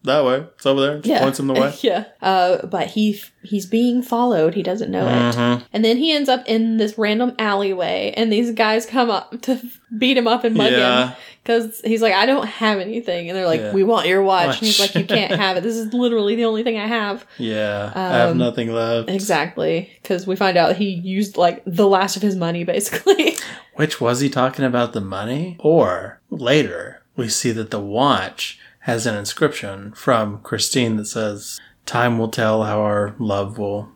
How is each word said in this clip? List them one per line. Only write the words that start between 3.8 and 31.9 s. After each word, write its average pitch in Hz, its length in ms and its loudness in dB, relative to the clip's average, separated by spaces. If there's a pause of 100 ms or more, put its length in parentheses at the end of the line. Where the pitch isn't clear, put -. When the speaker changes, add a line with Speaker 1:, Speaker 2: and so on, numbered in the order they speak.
Speaker 2:
followed. 226 520 2
He 196 100 -2
doesn't - 260 -4
know - 160 0
Speaker 1:
Mm-hmm. 120 560 2
Speaker 2:
it. - 100 -20
And 220 120 0
then 233 140 4
he 320 140 2
ends 285 160 0
up 254 200 2
in 226 300 2
this 208 200 0
random 226 400 0
alleyway, 190 800 0
and 220 160 2
these 233 200 2
guys 226 340 0
come 240 240 0
up 214 320 -4
to 254 180 -2 (360)
beat 254 200 2
him 240 100 2
up 240 180 2
and 226 120 2
mug 214 160 4
Speaker 1:
Yeah. 123 380 4
Speaker 2:
him. - 60 -16 (280)
'Cause 233 400 0
he's 220 180 2
like, 220 100 4
"I 196 140 4
don't 269 200 2
have 214 340 0
anything." 180 500 -6
And 190 80 -4
they're 185 80 0
like, 160 140 2
Speaker 1:
Yeah. 107 120 -4
Speaker 2:
"We 196 120 4
want 196 240 2
your 190 140 4
watch." 185 360 4
And 220 80 -2
he's 202 140 2
Speaker 1:
Watch. 196 160 0
Speaker 2:
like, 170 120 0
"You 208 80 2
can't 208 240 2
have 190 160 2
it. 175 60 -2
This 226 140 -2
is 220 180 -4
literally 233 400 2
the 233 100 0
only 220 200 0
thing 226 140 -2
I 208 80 -4
have." 214 380 -4 (140)
Speaker 1:
Yeah. 107 560 -2
I 190 60 -4 (180)
have 120 140 4
Speaker 2:
Um, - 60 0
Speaker 1:
nothing 117 340 0
left. 117 360 -2
Speaker 2:
Exactly. 175 840 -2 (140)
'Cause 185 220 -4
we 190 100 -2
find 190 220 2
out 170 180 4
he 202 120 -2
used, 190 500 -4
like, 170 260 2
the 190 220 2
last 196 300 2
of 190 60 -6
his 202 140 2
money, 170 280 -2
basically. 208 720 2 (200)
<laughs> - 200 -20
Speaker 1:
Which, 160 240 -2
was 120 200 2
he 139 80 2
talking 131 360 0
about 120 280 0
the 113 80 -4
money? 117 600 -6
Or 120 600 2 (100)
later, 123 720 -2 (160)
we 120 100 -4
see 117 240 -2
that 110 180 -6
the 107 100 -6
watch 101 760 -2 (220)
has 117 260 -4
an 110 80 -2
inscription 104 760 -6
from 110 480 0
Christine 113 560 -2
that 104 100 -4
says, 104 540 -8 (240)
"Time 120 340 0